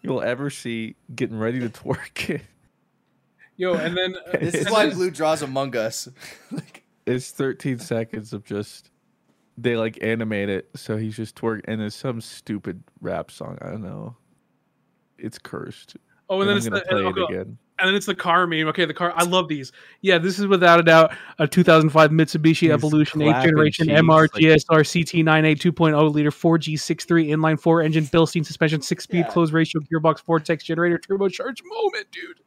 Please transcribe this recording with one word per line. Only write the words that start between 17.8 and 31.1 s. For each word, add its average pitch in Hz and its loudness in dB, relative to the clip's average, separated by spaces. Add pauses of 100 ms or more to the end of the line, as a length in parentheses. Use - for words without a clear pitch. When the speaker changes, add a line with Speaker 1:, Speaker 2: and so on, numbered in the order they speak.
Speaker 2:
then 190 0
it's 202 -2
the 196 -4
car 175 2
meme. 160 -2
Okay, 170 0
the 151 -8
car. 175 -4
I 170 2
love 175 0
these. 143 -8 (300)
Yeah, 185 4
this 180 -2
is 202 0
without 175 6
a 170 4
doubt 160 6 (240)
a 156 0
two 180 2
thousand 160 6
five 156 6
Mitsubishi 160 2
Speaker 1:
These 160 4
Speaker 2:
Evolution 151 2
eighth 151 2
Speaker 1:
clapping 160 2
Speaker 2:
generation 156 2
Speaker 1:
cheeks, 151 4
Speaker 2:
M 160 6
R 160 6
G 160 4
S 156 6
R 165 6
Speaker 1:
like 151 4
Speaker 2:
C 170 -2
T 160 -2
nine 156 4
eight 151 2
two 175 2
point 160 2
oh 151 4
liter 151 2
four - 2
G 156 -4
six - -6
three 165 2
inline 156 0
four 165 2
engine, 156 0
Bilstein 165 0
suspension, 156 -2
six - -6
speed, - -2
Speaker 3:
Yeah. 170 0
Speaker 2:
closed 165 0
ratio 160 0
gearbox, 156 -2
Vortex 160 -2
generator, 170 -2
turbocharged 196 -6